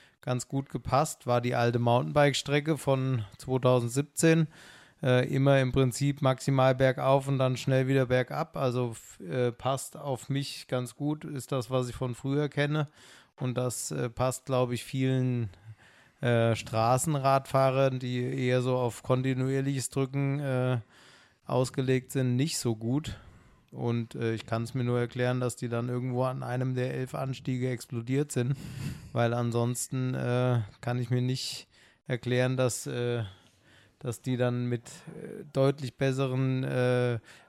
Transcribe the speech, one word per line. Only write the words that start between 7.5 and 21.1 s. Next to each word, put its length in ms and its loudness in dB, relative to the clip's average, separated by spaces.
schnell 300 2
wieder 200 2
bergab. 500 -2
Also 360 0
f-, 260 -20
äh, 320 -2
passt 460 -6
auf 320 -6
mich 380 -6
ganz 280 -4
gut, 300 -4
ist 260 -10
das, 180 -4
was 200 0
ich 60 -10
von 200 -4
früher 340 -2
kenne. 380 0
Und 200 -4
das, 360 -4
äh, 180 -2
passt, 380 -2
glaub 240 2
ich, 120 -4
vielen, 680 0
äh, 340 4
Straßenradfahrern, 1400 2
die 220 -2
eher 140 4
so 160 0
auf 260 -2
kontinuierliches 840 0
Drücken, 500 -2
äh, 400 0